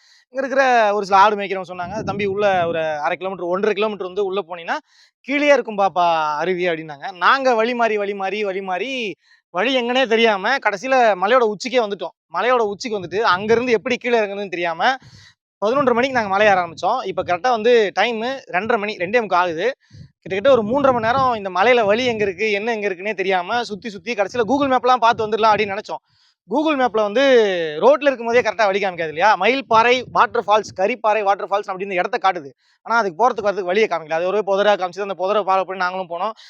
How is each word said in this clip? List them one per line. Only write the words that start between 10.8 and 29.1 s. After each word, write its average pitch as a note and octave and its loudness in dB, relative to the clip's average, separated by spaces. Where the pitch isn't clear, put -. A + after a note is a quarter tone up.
மலையோட G#3 2
உச்சிக்கே A3 0
வந்துட்டோம். F#3 -8
மலையோட A#3 0
உச்சிக்கு G#3 -4
வந்துட்டு F3 -6
அங்கிருந்து A3+ 2
எப்படி A#3 0
கீழே A#3+ 0
இறங்குறதுன்னு G3+ -4
தெரியாம F3 -2
பதினொன்றரை B3+ 2
மணிக்கு B3+ 0
நாங்க A3 0
மலை G3+ 4
ஏற F#3 4
ஆரம்பிச்சோம். F#3+ -4
இப்ப F#3 -6
கரெக்டா F3 -2
வந்து A3+ 4
டைம் A3 0
ரெண்டரை A#3 -4
மணி, G#3 -6
ரெண்டே F3+ -2
முக்கால் F#3 0
ஆகுது. F3+ -2
கிட்டத்தட்ட G3 0
ஒரு B3 6
மூன்றரை C4 2
மணி A3+ -2
நேரம் B3+ 2
இந்த G3 -6
மலையில A3 4
வழி A3 2
எங்க A3 -2
இருக்கு, G3+ -2
என்ன G#3 -2
எங்க G#3 -4
இருக்குன்னே F#3+ -6
தெரியாம F#3+ -2
சுத்தி G3+ -10
சுத்தி G3 -10
கடைசியில G3+ -2
Google C4+ 0
மேப்லாம் B3 2
பார்த்து A3+ 0
வந்துடலாம் G#3+ 2
அப்படின்னு G#3 -2
நினைச்சோம். - -12
Google D4 0
மேப்ல A3 0
வந்து G#3 0
ரோட்ல B3+ 6
இருக்கும் B3 -2
போதே A#3 4
கரெக்டா G#3+ 0
வழி G3 0
காமிக்காது E3+ -4
இல்லையா? F3 4